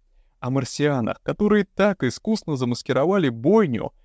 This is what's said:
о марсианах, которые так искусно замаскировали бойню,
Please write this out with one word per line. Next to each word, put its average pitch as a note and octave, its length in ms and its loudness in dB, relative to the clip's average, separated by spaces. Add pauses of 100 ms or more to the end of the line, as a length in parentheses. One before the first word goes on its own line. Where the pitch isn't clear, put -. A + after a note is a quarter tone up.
(380)
о B2 120 -6
марсианах, C3+ 720 -2
которые G#3 400 2
так G3 400 0
искусно D#3+ 520 -4
замаскировали C3 720 0
бойню, C3 640 0 (120)